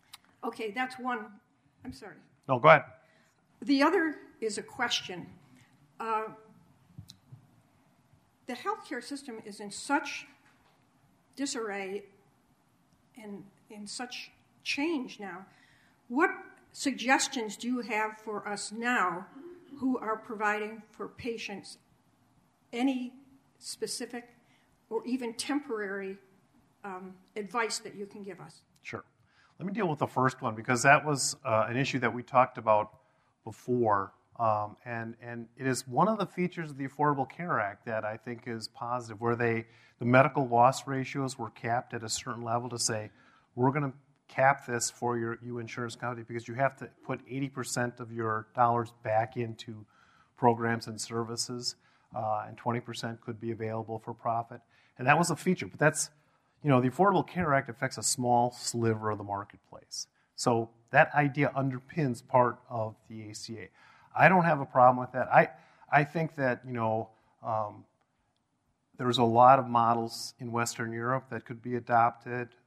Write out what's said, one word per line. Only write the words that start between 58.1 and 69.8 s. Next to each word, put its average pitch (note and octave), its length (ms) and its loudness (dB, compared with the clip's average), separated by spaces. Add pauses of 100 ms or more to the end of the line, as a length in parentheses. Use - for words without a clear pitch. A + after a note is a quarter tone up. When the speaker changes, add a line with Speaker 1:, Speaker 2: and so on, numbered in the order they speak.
Speaker 2:
sliver A2 600 0
of G#2 60 -4
the G#2 60 -10
marketplace. - 840 -10 (280)
So A#2 360 0 (200)
that D3+ 240 6
idea C#3+ 400 2
underpins C3 720 -2
part B2 320 4 (100)
of A2 260 -6 (120)
the A2 220 -14
A G#2+ 40 -14
C A2 260 -12
A. F#2 100 -14 (480)
I C#3+ 120 8
don't F3+ 160 6
have D3+ 160 2
a C3+ 40 -6
problem B2+ 320 8
with B2 140 -6
that. B2 160 -2
I, D#3 220 6 (420)
I D3 140 6
think D#3+ 320 -4
that, B2+ 280 0
you C3 60 -10
know, A2+ 380 -2 (360)
um, G#2+ 380 -4 (1120)
there's B2 200 0
a A#2+ 80 4
lot B2 340 10
of A#2+ 80 -4
models A#2 720 0